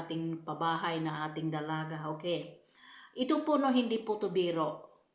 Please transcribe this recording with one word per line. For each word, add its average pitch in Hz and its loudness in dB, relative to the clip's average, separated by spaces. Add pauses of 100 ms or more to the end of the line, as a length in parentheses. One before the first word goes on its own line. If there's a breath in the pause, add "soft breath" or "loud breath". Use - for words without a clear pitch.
ating 165 -4
pabahay 165 0
na 151 -2
ating 160 -2
dalaga. 156 -4
Okay. 156 -4 (560 loud breath)
Ito 294 4
po, 294 4
no, 269 4
hindi 226 2
po 208 -2
to 196 0
biro. 170 0 (140)